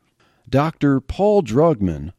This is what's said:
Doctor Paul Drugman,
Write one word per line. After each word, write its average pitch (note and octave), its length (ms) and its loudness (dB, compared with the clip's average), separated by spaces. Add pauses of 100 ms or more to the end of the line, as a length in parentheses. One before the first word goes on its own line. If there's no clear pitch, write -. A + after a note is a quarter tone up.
(480)
Doctor C#3 540 0
Paul G3+ 420 0
Drugman, G#2 760 0